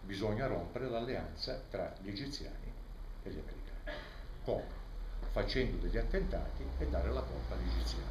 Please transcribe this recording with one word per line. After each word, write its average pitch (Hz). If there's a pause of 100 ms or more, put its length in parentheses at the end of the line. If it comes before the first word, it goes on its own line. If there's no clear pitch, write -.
Bisogna 104
rompere 101
l'alleanza 117
tra 95
gli 95
egiziani - (520)
e -
gli -
americani." - (480)
Come? - (680)
Facendo 101
degli 87
attentati 180 (140)
e 156
dare 139
la 131
colpa 120
agli -
egiziani. -